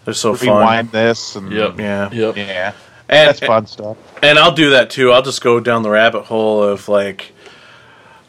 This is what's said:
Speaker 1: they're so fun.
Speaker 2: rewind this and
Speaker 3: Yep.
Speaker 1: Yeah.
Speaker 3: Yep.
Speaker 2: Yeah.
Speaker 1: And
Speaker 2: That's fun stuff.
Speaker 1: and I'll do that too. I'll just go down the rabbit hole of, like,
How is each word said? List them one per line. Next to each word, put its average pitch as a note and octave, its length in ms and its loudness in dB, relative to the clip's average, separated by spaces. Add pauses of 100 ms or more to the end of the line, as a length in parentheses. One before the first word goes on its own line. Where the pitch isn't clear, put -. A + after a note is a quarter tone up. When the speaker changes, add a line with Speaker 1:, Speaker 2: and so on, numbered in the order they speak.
Speaker 1:
they're A2 100 -8
so A2+ 200 -2
fun. A#2+ 140 -2
Speaker 2:
rewind A2+ 420 2
this A2+ 460 -2
and G2 160 -12
Speaker 3:
Yep. G#2 260 -4
Speaker 1:
Yeah. G2+ 320 -6
Speaker 3:
Yep. A2 260 -4
Speaker 2:
Yeah. G2 360 -8 (360)
Speaker 1:
And D3+ 200 4
Speaker 2:
That's C#3+ 120 -2
fun A2+ 260 0
stuff. G#2+ 300 -14 (260)
Speaker 1:
and D3+ 160 4
I'll D#3+ 160 4
do D3 160 2
that B2 200 4
too. B2+ 220 2
I'll B2+ 100 4
just C3 200 -8
go A#2+ 180 2
down A#2 220 -2
the G#2+ 80 -4
rabbit A2 340 2
hole A2 380 0
of, G2+ 260 -4
like, G2+ 440 -4 (960)